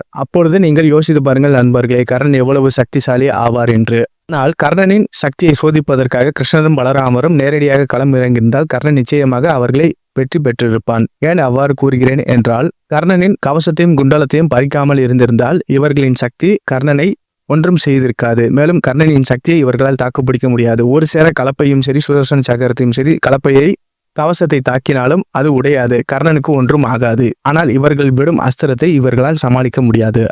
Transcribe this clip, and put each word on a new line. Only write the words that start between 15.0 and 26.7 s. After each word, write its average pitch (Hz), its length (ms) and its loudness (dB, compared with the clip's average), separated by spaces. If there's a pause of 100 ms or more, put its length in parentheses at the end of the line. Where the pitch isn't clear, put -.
இருந்திருந்தால் 123 560 0 (100)
இவர்களின் 139 500 0
சக்தி 131 300 -2 (160)
கர்ணனை 143 420 0 (420)
ஒன்றும் 156 340 0
செய்திருக்காது. 120 640 0
மேலும் 151 320 0
கர்ணனின் 143 480 0
சக்தியை 165 300 -2
இவர்களால் 131 420 0
தாக்குப்பிடிக்க 127 480 -2
முடியாது. 117 400 0
ஒரு 151 180 2
சேர 160 260 2
கலப்பையும் 135 520 0
சரி, 139 180 -2
சுதர்சன 139 440 0
சக்கரத்தையும் 123 500 -2
சரி, 143 220 0
கலப்பையை, 139 500 2 (480)
கவசத்தை 156 440 0
தாக்கினாலும் 131 680 -2
அது 139 220 0
உடையாது, 127 440 0 (100)
கர்ணனுக்கு 147 460 -2
ஒன்றும் 139 360 0